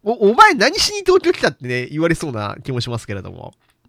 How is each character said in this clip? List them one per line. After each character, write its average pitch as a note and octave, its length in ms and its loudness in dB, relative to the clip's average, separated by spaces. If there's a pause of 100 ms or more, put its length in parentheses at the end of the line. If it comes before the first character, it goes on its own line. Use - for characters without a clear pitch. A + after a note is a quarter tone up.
「お、 G#3+ 280 2
お - 20 2
前 G#4 200 6
何 C#4 260 0
し - 120 -2
に G#4 80 -8
東 F#4 200 4
京 F4 140 2
来 - 80 -14
た？」 A3+ 100 2
っ - 60 -10
て B2 100 -12
ね、 B2 200 -4
言 D3 140 -6
わ E3 60 4
れ E3 80 0
そ D#3+ 140 -6
う - 20 -6
な G#2 320 -6
気 - 80 -8
も B2 80 -4
し A#2+ 100 -6
ま A#2+ 80 -6
す - 80 -14
け G#2+ 80 -10
れ F#2+ 80 -8
ど F#2 100 -14
も。 - 220 -18 (360)